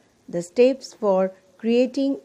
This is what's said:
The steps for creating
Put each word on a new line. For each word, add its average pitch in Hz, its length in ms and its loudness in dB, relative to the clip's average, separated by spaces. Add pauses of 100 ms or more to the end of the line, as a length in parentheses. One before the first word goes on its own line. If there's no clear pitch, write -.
(280)
The 175 140 -6
steps 254 500 0
for 190 400 -2 (240)
creating 254 680 -2